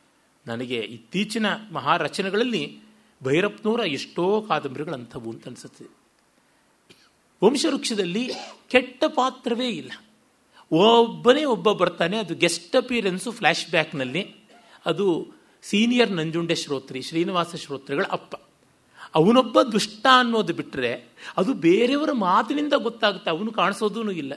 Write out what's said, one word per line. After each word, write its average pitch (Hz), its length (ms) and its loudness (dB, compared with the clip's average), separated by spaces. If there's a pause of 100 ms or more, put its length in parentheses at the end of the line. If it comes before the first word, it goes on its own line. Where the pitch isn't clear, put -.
(460)
ನನಗೆ 120 300 -6
ಇತ್ತೀಚಿನ 180 680 -4 (260)
ಮಹಾರಚನೆಗಳಲ್ಲಿ 170 1080 -2 (440)
ಭೈರಪ್ಪನವರ 202 560 0
ಎಷ್ಟೋ 185 640 -2
ಕಾದಂಬರಿಗಳಂಥವು 135 880 -6
ಅಂತ 117 180 -14
ಅನ್ಸುತ್ತೆ. - 360 -18 (1600)
ವಂಶವೃಕ್ಷದಲ್ಲಿ 240 840 0 (380)
ಕೆಟ್ಟ 254 400 0
ಪಾತ್ರವೇ 254 600 -2
ಇಲ್ಲ. 165 240 -8 (800)
ಒಬ್ಬನೇ 226 720 6
ಒಬ್ಬ 214 280 2
ಬರ್ತಾನೆ, 180 460 0
ಅದು 170 160 -6
ಗೆಸ್ಟ್ 170 420 -2
ಅಪಿಯರೆನ್ಸು 226 560 -2
ಫ್ಲ್ಯಾಶ್ 170 380 0
ಬ್ಯಾಕ್‌ನಲ್ಲಿ. 156 640 -2 (520)
ಅದು 170 420 0 (340)
ಸೀನಿಯರ್ 226 500 2
ನಂಜುಂಡ 165 400 -2
ಶ್ರೋತ್ರಿ, 135 500 -6
ಶ್ರೀನಿವಾಸ 170 520 -2
ಶ್ರೋತ್ರಿಗಳ 143 560 -6
ಅಪ್ಪ. - 240 -8 (800)
ಅವನೊಬ್ಬ 247 480 6
ದುಷ್ಟ 226 440 -2 (120)
ಅನ್ನೋದು 226 360 0
ಬಿಟ್ರೆ 127 540 -6 (280)
ಅದು 254 180 0
ಬೇರೆಯವರ 240 580 4
ಮಾತಿನಿಂದ 254 600 0
ಗೊತ್ತಾಗುತ್ತೆ. 220 580 0
ಅವನು 208 220 -4
ಕಾಣಿಸೋದೂ 208 580 0
ಇಲ್ಲ, 151 260 -6